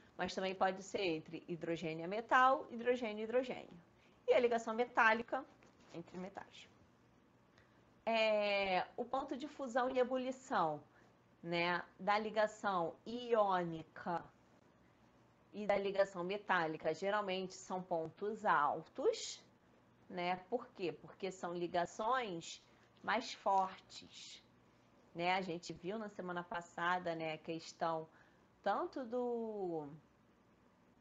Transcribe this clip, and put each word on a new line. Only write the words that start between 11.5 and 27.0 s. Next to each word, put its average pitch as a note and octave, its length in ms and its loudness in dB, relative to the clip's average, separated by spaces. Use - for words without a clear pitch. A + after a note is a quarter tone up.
da G3+ 200 2
ligação G#3 760 0
iônica F#3+ 1160 0
e G#3 140 -8
da G3+ 100 6
ligação G3 480 2
metálica F3+ 680 0
geralmente F#3+ 640 0
são - 260 -6
pontos F3+ 640 -4
altos, E3 960 0
né? F3+ 260 0
Por B3 180 -4
quê? F3 240 -4
Porque - 380 -10
são F3+ 240 -6
ligações F3+ 1080 -2
mais G3 300 -2
fortes, - 1120 -4
né? F3 200 2
A G3 60 2
gente F3 320 -6
viu F3 260 -8
na G#3+ 100 -8
semana F3+ 340 -6
passada, F3 720 -2